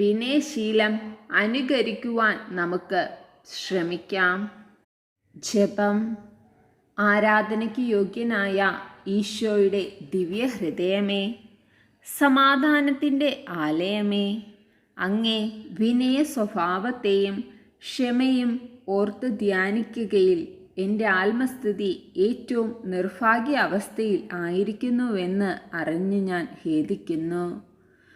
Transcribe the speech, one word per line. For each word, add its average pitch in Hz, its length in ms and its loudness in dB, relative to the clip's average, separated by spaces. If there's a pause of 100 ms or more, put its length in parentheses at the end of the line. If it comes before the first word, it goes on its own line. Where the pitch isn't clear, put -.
വിനയശീലം 220 920 2 (480)
അനുകരിക്കുവാൻ 226 920 0 (240)
നമുക്ക് 175 420 -2 (540)
ശ്രമിക്കാം. 180 840 -2 (1120)
ജപം. 202 480 2 (1000)
ആരാധനയ്ക്ക് 214 840 2 (140)
യോഗ്യനായ 202 640 0 (560)
ഈശോയുടെ 208 680 2 (300)
ദിവ്യഹൃദയമേ, 196 1120 -2 (840)
സമാധാനത്തിൻ്റെ 277 1200 2 (320)
ആലയമേ, 202 640 0 (680)
അങ്ങേ 214 440 0 (380)
വിനയ 247 400 2 (140)
സ്വഭാവത്തെയും 196 1040 0 (480)
ക്ഷമയും 247 680 0 (440)
ഓർത്ത് 208 320 -2 (140)
ധ്യാനിക്കുകയിൽ 196 960 2 (440)
എൻ്റെ 214 220 0 (140)
ആത്മസ്ഥിതി 208 680 0 (360)
ഏറ്റവും 233 440 0 (220)
നിർഭാഗ്യ 226 640 2 (100)
അവസ്ഥയിൽ 202 540 0 (240)
ആയിരിക്കുന്നുവെന്ന് 202 1080 0 (300)
അറിഞ്ഞു 185 400 0 (100)
ഞാൻ 175 160 -2 (160)
ഖേദിക്കുന്നു. 165 840 -2 (720)